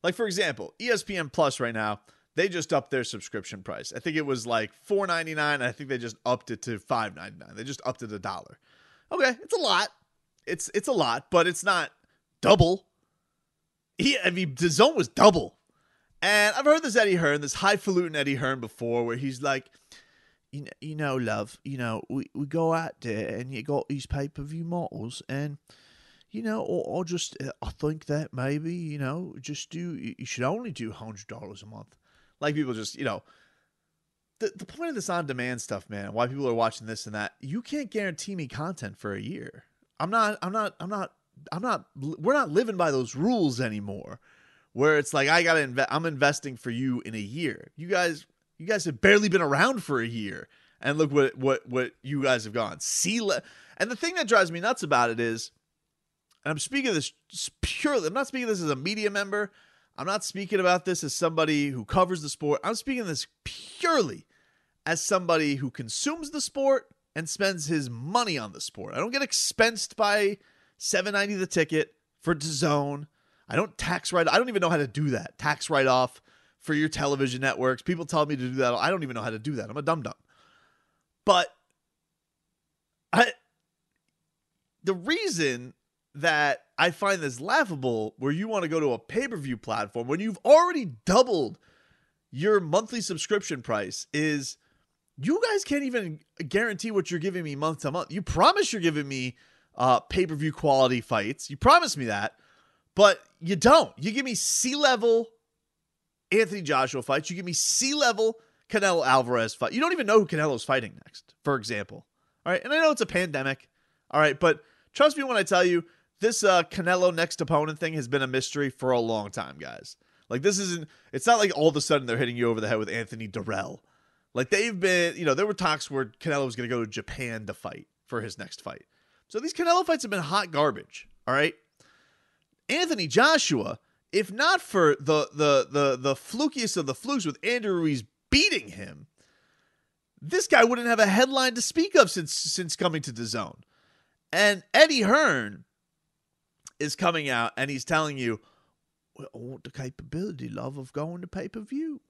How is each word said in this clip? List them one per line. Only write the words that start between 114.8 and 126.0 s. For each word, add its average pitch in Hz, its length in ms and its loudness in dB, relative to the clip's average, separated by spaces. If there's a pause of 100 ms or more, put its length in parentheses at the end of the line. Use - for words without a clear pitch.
trust 294 240 4
me 277 60 -2
when 254 120 -2
I 196 80 4
tell 180 220 4
you, 170 180 2 (380)
this, 220 240 2
uh, 180 180 6
Canelo 180 500 2
next 165 280 -2
opponent 156 360 0
thing 160 180 -4
has 135 120 -4
been 135 140 0
a 131 60 -2
mystery 131 420 -2
for 127 220 -2
a 123 100 4
long 110 280 -2
time, 69 300 -10
guys. 60 380 -14 (320)
Like, 123 120 -4
this 190 160 2
isn't, 175 300 -6 (240)
it's 135 160 -4
not 233 120 6
like 202 140 4
all 151 140 4
of 151 80 4
a 147 60 0
sudden 139 260 2
they're 117 100 0
hitting 120 200 -2
you 120 120 2
over 110 120 0
the 107 80 -4
head 110 100 0
with 107 100 -4
Anthony 113 380 -8
Dirrell. 98 520 -6 (540)
Like, 127 160 -2
they've 208 300 0
been, 175 380 2
you 170 80 -4
know, 143 80 4
there 180 120 2
were 208 80 -2
talks 156 380 -2
where 135 140 -2